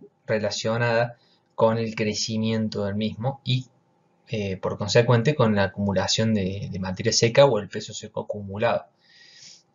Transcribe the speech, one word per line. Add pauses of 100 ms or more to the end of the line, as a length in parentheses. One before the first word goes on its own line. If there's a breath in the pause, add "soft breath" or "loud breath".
(260)
relacionada (360 soft breath)
con
el
crecimiento
del
mismo
y, (640)
eh,
por
consecuente,
con
la
acumulación
de,
de
materia
seca
o
el
peso
seco
acumulado. (880 loud breath)